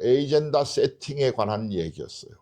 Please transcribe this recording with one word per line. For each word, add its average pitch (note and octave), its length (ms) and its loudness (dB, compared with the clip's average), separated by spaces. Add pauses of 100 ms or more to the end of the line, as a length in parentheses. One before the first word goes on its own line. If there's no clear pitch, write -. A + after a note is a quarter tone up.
아젠다 C#3+ 600 2
세팅에 C#3 640 0
관한 G#2+ 400 -2
얘기였어요. E2 600 -6 (100)